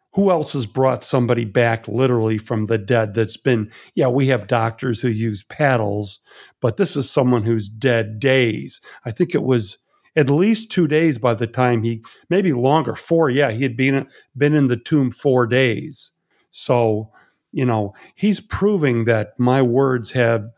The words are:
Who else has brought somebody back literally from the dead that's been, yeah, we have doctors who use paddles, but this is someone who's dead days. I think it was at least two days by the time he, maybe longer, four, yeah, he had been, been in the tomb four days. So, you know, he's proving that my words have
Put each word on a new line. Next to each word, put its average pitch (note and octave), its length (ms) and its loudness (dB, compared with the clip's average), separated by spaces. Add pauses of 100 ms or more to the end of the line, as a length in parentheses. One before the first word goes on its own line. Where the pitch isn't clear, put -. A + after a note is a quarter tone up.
(160)
Who G3 140 4
else D#3+ 240 0
has C3 120 -2
brought C3 380 0
somebody A#2+ 420 0
back A2+ 420 0
literally A2+ 500 0
from G#2+ 280 -4
the A2+ 120 0
dead G#2+ 360 -2
that's A2 240 -2
been, A2+ 340 0 (240)
yeah, C3+ 140 2
we C3 180 2
have A#2 180 0
doctors A2+ 540 -2
who C3 80 -2
use A2 360 -2
paddles, G#2 760 -2 (400)
but A#2 160 0
this F3 220 -2
is C3+ 120 -2
someone B2 340 2
who's A2 260 -2
dead A2 500 -2
days. C3 640 0 (240)
I A2+ 60 -6
think F3 220 -2
it - 100 0
was B2 340 0 (400)
at C#3+ 120 2
least G3+ 400 2
two E3+ 200 2
days D3+ 280 2
by A#2 160 0
the A2+ 140 -4
time A#2+ 360 0
he, A2+ 200 -6 (260)
maybe F#3 220 2
longer, C3 440 0
four, E3 340 0
yeah, C3 220 2
he A#2 120 -4
had A#2 140 -4
been, C3+ 280 0 (300)
been D3 180 2
in C#3+ 140 4
the A#2+ 80 0
tomb C3 360 0
four B2+ 360 0
days. B2+ 640 -2 (380)
So, A2 600 0 (440)
you C3+ 120 -2
know, A2 280 -2 (220)
he's G3+ 260 0
proving D3 640 0
that A2+ 340 0
my B2+ 220 2
words B2+ 500 0
have A#2 460 0